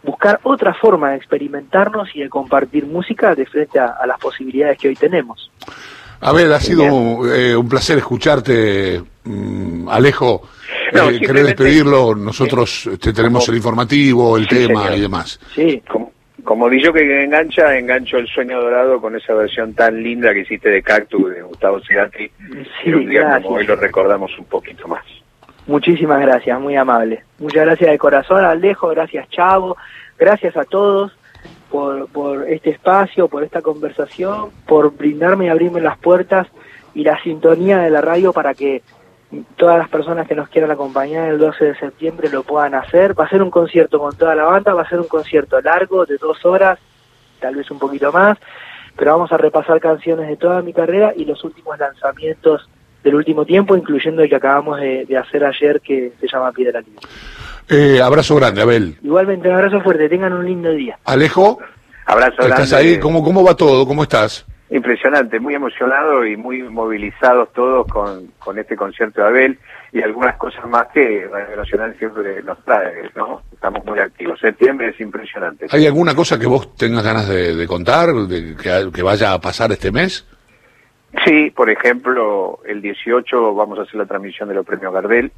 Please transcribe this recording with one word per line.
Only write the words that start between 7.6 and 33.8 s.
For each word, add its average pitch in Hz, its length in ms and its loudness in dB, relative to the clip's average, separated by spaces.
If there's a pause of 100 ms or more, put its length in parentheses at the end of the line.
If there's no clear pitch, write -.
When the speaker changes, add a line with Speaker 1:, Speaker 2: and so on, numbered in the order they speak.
Speaker 2:
placer 131 300 2
escucharte, 110 1040 0 (220)
mm, 98 680 -8
Alejo. 123 580 2 (460)
Speaker 3:
No, 196 80 4
Speaker 2:
Eh, - 40 4
¿querés 123 140 0
Speaker 3:
simplemente, 135 240 4 (200)
Speaker 2:
despedirlo? 139 520 4
Nosotros, 110 720 -2
Speaker 3:
eh, 104 60 -6
Speaker 2:
este, 104 200 -2
tenemos 117 320 2
Speaker 3:
como 120 80 -2
Speaker 2:
el 117 40 0
informativo, 120 800 2
el 110 100 0
Speaker 3:
Sí, 123 80 2 (120)
Speaker 2:
tema 110 160 2
Speaker 3:
señor. 95 140 -2
Speaker 2:
y 101 40 -2
demás. 95 380 -6 (140)
Speaker 1:
Sí. 147 340 -2
Speaker 3:
Como, 113 240 -8 (320)
como 117 260 0
dijo 135 240 4
que 143 300 2
engancha, 151 540 2
engancho 127 400 -2
El 120 100 -2
Sueño 127 340 -4
Dorado 123 400 2
con 110 140 -8
esa 113 180 -4
versión 107 400 -2
tan 113 280 2
linda 117 320 0
que 101 80 0
hiciste 107 280 -4
de 98 120 2
Cactus, 104 540 0
de 87 60 -14
Gustavo 92 400 -2
Cerati, 101 480 -2
Speaker 1:
Sí, - 340 -20 (220)
Speaker 3:
que 160 100 0
un 131 140 0
día 151 120 2
como 151 100 2
Speaker 1:
gracias. 95 220 -2
Speaker 3:
hoy 104 140 -2
lo 104 80 2
recordamos 98 640 -2
un 90 60 -20
poquito - 420 -10
más. - 160 -8 (640)
Speaker 1:
Muchísimas 147 540 2
gracias, 127 380 2
muy 143 160 -4
amable. 117 480 0 (140)
Muchas 151 280 0
gracias 165 260 4
de 147 80 2
corazón, 151 440 2
Alejo, 180 460 0
gracias, 156 400 -6
Chavo, 185 480 0 (400)
gracias 185 400 2
a 147 60 -2
todos 196 480 0 (580)
por, 139 380 -6
por 143 420 -6
este 156 220 -2
espacio, 190 560 2
por 147 160 -4
esta - 180 -6
conversación, 160 880 -6 (160)